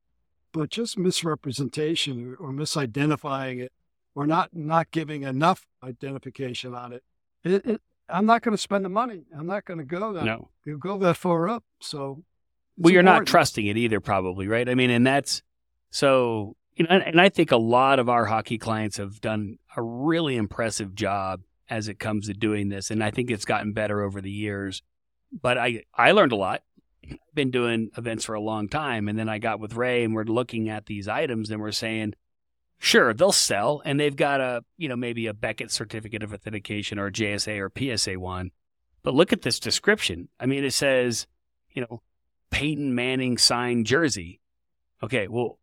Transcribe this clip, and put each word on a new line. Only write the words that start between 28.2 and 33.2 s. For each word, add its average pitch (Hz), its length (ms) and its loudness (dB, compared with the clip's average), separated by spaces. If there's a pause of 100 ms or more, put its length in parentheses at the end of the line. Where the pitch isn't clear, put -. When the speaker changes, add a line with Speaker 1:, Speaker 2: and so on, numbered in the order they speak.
Speaker 2:
for 110 100 -6
a 104 60 -4
long 107 260 -4
time. 123 400 -4
And 104 100 -2
then 110 120 -2
I 107 80 -4
got 110 240 -4
with 107 140 -10
Ray 123 280 0
and 113 100 0
we're 110 120 -2
looking 113 420 -2
at 107 180 -8
these 101 220 -8
items 113 420 -2
and 107 120 -6
we're 107 100 -6
saying, 110 420 -4 (640)
"Sure, 143 360 4
they'll 180 180 4